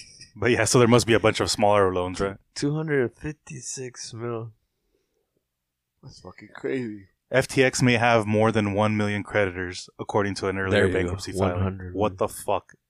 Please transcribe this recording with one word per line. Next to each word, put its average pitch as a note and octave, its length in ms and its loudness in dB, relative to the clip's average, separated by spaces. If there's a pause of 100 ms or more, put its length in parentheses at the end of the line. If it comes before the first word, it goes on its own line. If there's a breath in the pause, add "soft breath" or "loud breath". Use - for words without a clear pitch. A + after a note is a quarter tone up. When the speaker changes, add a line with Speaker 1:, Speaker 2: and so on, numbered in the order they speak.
(360 loud breath)
Speaker 1:
But A#2 160 0
yeah, A2+ 120 2
so B2+ 140 4
there A#2+ 100 6
must A#2+ 180 6
be A2+ 80 4
a G2+ 60 4
bunch G#2+ 200 2
of F#2+ 100 0
smaller G2+ 420 4
loans, F2+ 280 -4
right? G2 160 -4 (180)
Speaker 2:
Two C#3+ 200 -2
hundred D3 420 -2
fifty-six C3+ 1000 -14
mil. A2+ 380 -10 (1500)
Speaker 3:
That's - 180 -20
fucking G2 340 -20
crazy. A#2 520 -6 (240)
Speaker 1:
F C3 180 2
T C3+ 140 2
X C3 200 2
may B2 140 4
have A2+ 300 2
more G#2+ 260 4
than G#2 200 0
one G#2+ 240 2
million G#2 260 -2
creditors, F#2 760 -2
according G2+ 380 -2
to G2 120 -4
an F#2+ 100 -4
earlier F#2+ 120 -2
Speaker 2:
There G2+ 160 4
you F2+ 60 0
go. F#2 80 0
Speaker 1:
bankruptcy F#2 320 -6
filing. F#2+ 220 0
Speaker 2:
One F#2 80 -2
hundred. F#2+ 320 -6
Speaker 1:
What G2 240 -2
the G#2+ 100 0
fuck? - 460 -6 (160)